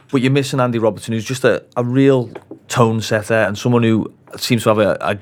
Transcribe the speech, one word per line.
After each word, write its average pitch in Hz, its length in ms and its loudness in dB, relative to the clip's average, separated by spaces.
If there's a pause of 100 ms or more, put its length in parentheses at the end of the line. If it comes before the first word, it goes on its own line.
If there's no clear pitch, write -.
(100)
But 131 120 0
you're 131 100 2
missing 139 280 0
Andy 123 180 0
Robertson, 110 360 -2
who's 110 100 -4
just 131 200 -8
a, 104 200 2 (120)
a 123 80 -2
real 127 460 2 (380)
tone 113 320 2
setter 107 340 -2
and 104 220 0
someone 120 260 2
who 113 300 0 (240)
seems 117 260 -2
to 113 80 2
have 107 80 2
a, 95 220 2
a, 101 220 -4